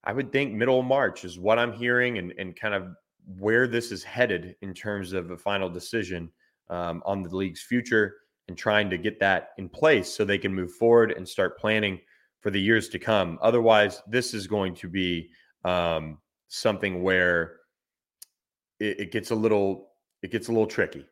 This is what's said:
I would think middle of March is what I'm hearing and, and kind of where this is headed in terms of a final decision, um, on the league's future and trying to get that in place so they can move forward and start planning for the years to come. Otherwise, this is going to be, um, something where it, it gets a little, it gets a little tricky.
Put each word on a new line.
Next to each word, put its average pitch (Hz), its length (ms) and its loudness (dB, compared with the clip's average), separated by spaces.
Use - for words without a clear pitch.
I 101 100 -4
would 131 180 -4
think 139 220 0
middle 127 260 4
of 127 60 0
March 127 400 0
is 87 140 -14
what 104 180 4
I'm 120 160 0
hearing 123 440 0
and, 90 200 -8
and 92 180 -10
kind 107 200 -4
of 92 140 -6
where 113 280 2
this 117 240 -4
is 95 120 -10
headed 95 580 -2
in 98 120 -10
terms 98 400 -8
of 90 180 -6
a 87 60 -12
final 98 320 -2
decision, 90 640 -6
um, 87 360 -6
on 98 180 -2
the 87 120 -10
league's 95 260 -4
future 113 540 0
and 90 80 -12
trying 104 360 2
to 92 80 -2
get 101 200 -4
that 95 380 2
in 95 100 -10
place 143 460 2
so 107 100 0
they 101 140 2
can 98 160 -2
move 92 200 -4
forward 117 380 6
and 92 160 -8
start - 320 -2
planning 107 400 0
for 104 100 -2
the 95 100 0
years 107 280 4
to 95 100 -8
come. 95 420 0
Otherwise, 113 680 6
this 120 280 -2
is 98 100 -6
going 95 300 -2
to - 120 -14
be, 87 440 -4
um, 82 560 -2
something 95 540 -2
where 90 560 2
it, 107 200 -4
it 101 120 -8
gets 113 200 -4
a 117 40 0
little, 101 580 0
it 92 80 -10
gets 113 180 -4
a 117 40 -4
little 110 160 2
tricky. 78 440 -4